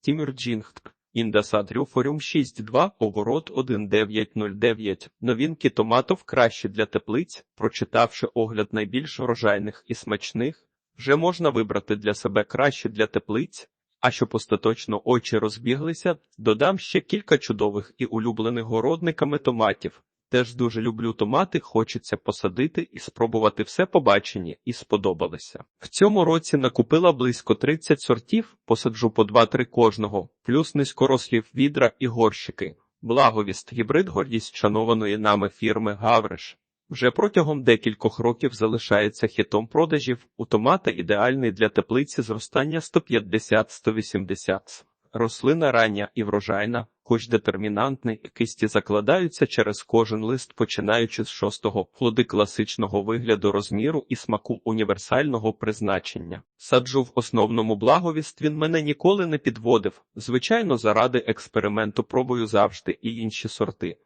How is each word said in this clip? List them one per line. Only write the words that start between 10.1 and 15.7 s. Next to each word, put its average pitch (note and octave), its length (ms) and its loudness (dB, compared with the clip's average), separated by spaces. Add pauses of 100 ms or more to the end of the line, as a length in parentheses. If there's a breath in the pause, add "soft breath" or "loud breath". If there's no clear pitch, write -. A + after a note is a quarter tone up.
вже C3+ 180 2
можна E3+ 340 0
вибрати G#2+ 460 -2
для G#2 180 -2
себе G#2 300 -2
краще C3+ 460 -2
для G#2+ 180 0
теплиць. - 640 -6 (300)
А B2+ 120 0
щоб - 200 -2
остаточно A2 760 -2
очі A#2+ 320 0
розбіглися, B2+ 800 -4 (200)